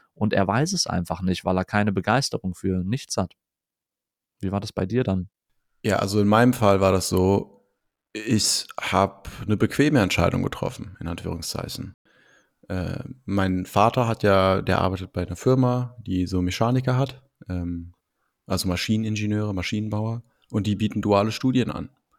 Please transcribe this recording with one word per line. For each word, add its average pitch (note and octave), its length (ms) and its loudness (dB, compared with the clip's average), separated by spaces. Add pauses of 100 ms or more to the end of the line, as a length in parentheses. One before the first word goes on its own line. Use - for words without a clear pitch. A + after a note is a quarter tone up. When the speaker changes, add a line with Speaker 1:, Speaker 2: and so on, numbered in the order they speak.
(160)
Speaker 1:
Und G#2+ 180 0
er G2 140 2
weiß C#3+ 260 0
es - 140 -2
einfach F2 340 -4
nicht, F#2 240 -2
weil F#2 120 2
er F#2 80 0
keine G#2 280 0
Begeisterung G2+ 640 -2
für F#2 280 -2
nichts G#2+ 320 -4
hat. F#2+ 200 -4 (1040)
Wie F#2+ 120 -4
war G2 80 -2
das G2+ 140 -10
bei F#2+ 120 -2
dir A#2 180 0
dann? F#2+ 260 -2 (540)
Speaker 2:
Ja, G#2 140 2
also G2+ 220 0
in G2+ 80 4
meinem A#2+ 260 6
Fall G2 280 4
war F#2+ 100 6
das F#2 160 2
so, F#2 580 0 (480)
ich G#2+ 540 0 (120)
hab - 500 -2 (160)
eine G#2 100 2
bequeme C#3 460 2
Entscheidung F2+ 420 2
getroffen, - 560 -6
in D#2+ 80 -8
Anführungszeichen. E2+ 880 -8 (720)
Äh, F2+ 320 -4 (260)
mein F#2+ 400 0
Vater A2+ 420 2
hat A2+ 160 -2
ja, F#2+ 380 4
der F#2 180 0
arbeitet F#2 340 -2
bei F2+ 120 -2
einer F2+ 100 -8
Firma, B2 640 0
die F#2 280 -2
so F#2 140 0
Mechaniker B2 560 0
hat, C3+ 260 -4 (240)
ähm, F2 460 -6 (520)
also F#2+ 220 -2
Maschineningenieure, G#2+ 840 -2
Maschinenbauer, G#2+ 720 -4 (280)
und G#2 160 -2
die G#2 80 2
bieten G#2 260 -2
duale G#2 300 2
Studien B2+ 400 0
an. - 180 -8 (280)